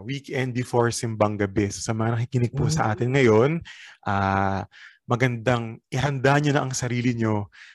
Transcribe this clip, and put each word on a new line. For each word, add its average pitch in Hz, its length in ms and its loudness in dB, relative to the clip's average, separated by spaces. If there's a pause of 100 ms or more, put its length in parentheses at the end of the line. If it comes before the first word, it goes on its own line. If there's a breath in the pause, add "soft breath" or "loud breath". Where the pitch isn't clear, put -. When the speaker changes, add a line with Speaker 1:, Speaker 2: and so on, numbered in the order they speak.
Speaker 1:
weekend 135 480 -6
before 120 400 2
Simbang 107 480 0
Gabi. 101 320 0
So, - 80 -10
sa 113 160 -4
mga 117 240 0
nakikinig 120 320 -2
po 143 160 0
sa 156 160 0
Speaker 2:
Mm. 110 80 0
Speaker 1:
atin 120 240 -2
ngayon, 120 340 6 (540 loud breath)
ah, 98 640 0 (420 soft breath)
magandang 120 800 -2
ihanda 139 480 2
nyo 147 160 2
na 143 80 2
ang 131 80 -6
sarili 123 480 -2
nyo 107 320 0 (240 soft breath)